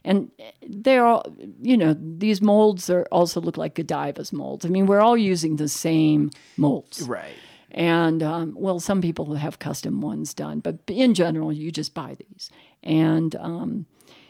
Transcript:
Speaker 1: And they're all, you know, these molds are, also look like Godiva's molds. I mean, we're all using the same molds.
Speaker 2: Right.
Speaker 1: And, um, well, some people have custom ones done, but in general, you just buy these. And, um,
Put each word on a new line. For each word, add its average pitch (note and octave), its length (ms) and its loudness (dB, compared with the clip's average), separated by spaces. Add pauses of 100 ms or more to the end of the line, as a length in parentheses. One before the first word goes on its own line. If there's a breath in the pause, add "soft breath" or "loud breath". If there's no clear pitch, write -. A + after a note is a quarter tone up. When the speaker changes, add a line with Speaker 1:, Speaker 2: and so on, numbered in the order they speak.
Speaker 1:
And G3 260 0 (360)
they're B3 400 2
all, A#3 180 2 (360)
you B3 160 4
know, D#3+ 220 4
these F#3 440 -2
molds G#3 480 4
are, F3+ 220 2
also E3+ 280 2
look E3 180 -4
like D#3+ 160 -6
Godiva's D3 580 -6
molds. C#3 320 -8
I E3+ 40 -4
mean, F#3+ 180 2
we're G3+ 140 6
all A#3 160 6
using E3+ 400 0
the D3+ 120 -2
same D#3 600 2 (260 loud breath)
molds. - 460 -2
Speaker 2:
Right. F2+ 320 -8 (360 loud breath)
Speaker 1:
And, E3 520 2
um, E3 340 -4
well, F3+ 240 -2
some G3 200 0
people D#3+ 340 -2
have D3+ 240 -6
custom C#3+ 440 -6
ones D3+ 320 -8
done, D3+ 260 -8
but E3 180 -6 (100)
in A#3 260 2
general, D#3+ 380 0
you D3+ 180 -6
just D3+ 240 -8
buy C#3 240 -12
these. - 320 -20 (320 soft breath)
And, D#3+ 540 2
um, E3 500 -8 (440 soft breath)